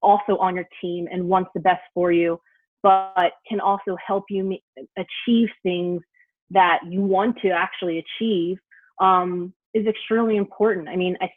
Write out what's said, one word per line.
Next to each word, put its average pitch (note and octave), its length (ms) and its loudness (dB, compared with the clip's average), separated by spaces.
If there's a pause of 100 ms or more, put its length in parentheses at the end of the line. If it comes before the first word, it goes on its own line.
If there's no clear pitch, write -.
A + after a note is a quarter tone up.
also G3+ 360 4
on F#3 180 0
your F3+ 120 -8 (120)
team F3 300 -6
and F3+ 180 -4
wants F#3 260 2
the F#3 60 -8
best F3+ 220 2 (120)
for F3 180 2
you, E3+ 280 0 (420)
but F#3+ 500 4 (160)
can G3+ 120 -4
also G3 440 -2
help G3 260 -2
you F#3+ 140 -2
ma-, F#3 400 -8 (120)
achieve A3+ 520 0 (140)
things F3+ 380 -2 (500)
that F3 380 4
you F#3 140 -2
want G3+ 380 2
to G3 100 0
actually F3 480 -2
achieve, F#3 600 -4 (420)
um, F3+ 520 2 (220)
is A3 120 -2
extremely A3 500 0
important. G3 520 -2
I E3+ 80 -8
mean, F3+ 240 -2
I F3+ 160 -4